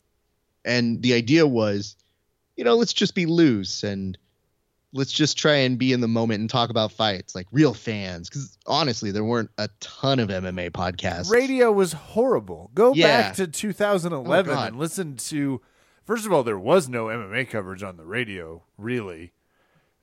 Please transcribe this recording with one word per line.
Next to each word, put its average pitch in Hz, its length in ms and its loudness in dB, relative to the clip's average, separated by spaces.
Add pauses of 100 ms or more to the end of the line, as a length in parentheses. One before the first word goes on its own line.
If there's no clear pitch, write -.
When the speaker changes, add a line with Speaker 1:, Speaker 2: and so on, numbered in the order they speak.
(640)
Speaker 1:
And 117 380 0
the 123 120 4
idea 131 340 4
was, 107 480 0 (600)
you 269 80 -8
know, 233 120 6
let's 233 180 2
just - 220 0
be 180 100 0
loose 156 580 2
and 98 340 -6 (760)
let's 135 180 -4
just - 260 0
try 151 180 4
and 127 240 2
be 127 140 2
in 123 80 2
the 117 60 0
moment 113 340 0
and 110 80 -4
talk 120 200 0
about 110 220 -2
fights, 101 420 -4
like, 92 180 -10
real 135 220 4
fans. 98 560 -8
'Cause 139 280 -12 (100)
honestly, 127 440 0
there 104 120 -2
weren't 113 340 -2
a 104 120 -4 (100)
ton 135 400 -2
of 107 100 0
M 92 160 -4
M 90 140 -6
A 87 100 -6
podcasts. 90 640 -4
Speaker 2:
Radio 247 400 2
was 190 220 2
horrible. 147 800 -2
Go 247 200 6
Speaker 1:
Yeah. 147 280 6
Speaker 2:
back 98 160 -2
to 190 100 -2
two 196 240 -6
thousand 185 400 0
eleven 151 400 0
Speaker 1:
Oh, 135 40 0
God. 120 180 -2
Speaker 2:
and 120 60 -12
listen 160 360 -6
to, 139 460 -4 (420)
first 214 220 -4
of 202 80 0
all, 143 100 4
there 110 160 -2
was 135 300 4
no 117 180 -4
M 113 160 -6
M 98 100 -10
A 127 120 -2
coverage 95 380 -8
on 92 120 -10
the 82 100 -20
radio, 90 580 -8 (140)
really. 101 540 -8 (720)